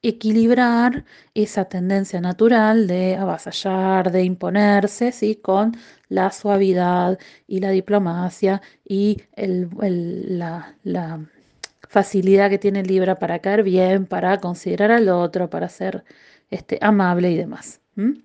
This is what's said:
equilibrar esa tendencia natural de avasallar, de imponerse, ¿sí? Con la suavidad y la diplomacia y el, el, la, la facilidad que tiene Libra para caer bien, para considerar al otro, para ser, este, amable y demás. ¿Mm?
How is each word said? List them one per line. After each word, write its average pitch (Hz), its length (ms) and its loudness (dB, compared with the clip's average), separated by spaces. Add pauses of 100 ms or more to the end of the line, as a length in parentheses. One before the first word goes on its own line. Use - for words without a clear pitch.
equilibrar 233 1040 2 (280)
esa 208 320 -2
tendencia 190 560 -2
natural 220 680 4
de 185 280 0
avasallar, 185 960 -2
de 185 120 2
imponerse, 202 880 0
¿sí? 214 240 -2
Con 214 400 0 (340)
la 190 220 0
suavidad 180 880 0 (260)
y 190 140 -4
la 196 100 -2
diplomacia 190 920 0 (260)
y 202 340 0 (140)
el, 180 340 -4 (120)
el, 180 580 -4
la, 170 440 -10
la 170 360 -6 (680)
facilidad 196 600 2
que 196 80 -2
tiene 196 260 -2
Libra 185 340 0
para 175 220 -6
caer 208 240 0
bien, 185 420 2
para 185 340 -2
considerar 180 520 -2
al 226 180 4
otro, 175 400 0
para 175 200 -6
ser, - 340 -8 (480)
este, - 300 -8
amable 180 500 2
y 160 60 0
demás. - 440 -10 (140)
¿Mm? 214 160 0 (120)